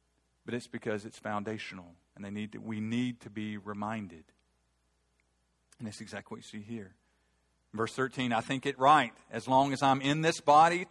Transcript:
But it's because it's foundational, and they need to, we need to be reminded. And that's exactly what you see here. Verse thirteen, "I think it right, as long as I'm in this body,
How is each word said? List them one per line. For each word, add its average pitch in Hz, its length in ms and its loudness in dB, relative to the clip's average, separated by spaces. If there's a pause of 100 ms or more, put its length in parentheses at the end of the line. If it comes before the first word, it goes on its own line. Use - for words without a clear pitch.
(440)
But 113 100 -8
it's 123 140 -8
because 107 360 -6
it's - 140 -16
foundational, 101 800 -8 (180)
and 98 100 -16
they 101 60 -10
need 104 220 -8
to, 110 60 -12
we 107 200 -8
need 120 440 -2
to 113 80 -16
be 107 260 -8
reminded. 101 680 -8 (1600)
And 113 80 -8
that's 104 120 -12
exactly 104 360 -12
what 113 80 -16
you - 160 -14
see 104 40 -14
here. 104 280 -12 (800)
Verse 110 180 -2
thirteen, 127 400 -2
"I 113 80 2
think 127 240 -4
it 139 140 -2
right, 131 340 6 (200)
as 113 160 -8
long 135 240 4
as 127 100 -2
I'm 135 180 4
in 147 220 0
this 160 180 2
body, 165 500 6